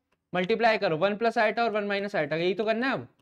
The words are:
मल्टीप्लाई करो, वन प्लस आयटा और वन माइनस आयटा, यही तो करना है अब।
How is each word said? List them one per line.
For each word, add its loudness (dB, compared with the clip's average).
मल्टीप्लाई 2
करो, 0
वन 0
प्लस 0
आयटा 2
और 0
वन -2
माइनस -4
आयटा, 0
यही 0
तो -2
करना 0
है 0
अब। -6